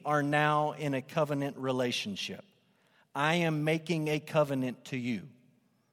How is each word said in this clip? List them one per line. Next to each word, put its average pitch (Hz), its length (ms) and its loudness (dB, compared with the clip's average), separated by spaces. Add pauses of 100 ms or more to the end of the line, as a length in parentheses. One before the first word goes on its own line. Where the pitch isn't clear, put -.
are 147 160 2
now 151 520 4
in 147 200 -2
a 131 80 0
covenant 143 560 -2
relationship. 127 880 -4 (680)
I 151 200 2
am 160 280 2
making 160 440 0
a 151 120 0
covenant 139 680 0
to 135 120 -6
you." 120 300 -4 (640)